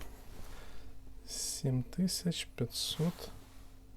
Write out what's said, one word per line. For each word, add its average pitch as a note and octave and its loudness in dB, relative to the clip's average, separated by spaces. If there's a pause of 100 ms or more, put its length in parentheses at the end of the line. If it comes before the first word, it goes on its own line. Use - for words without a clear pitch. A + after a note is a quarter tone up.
(1300)
Сім - 2
тисяч - 2
п'ятсот - 2 (680)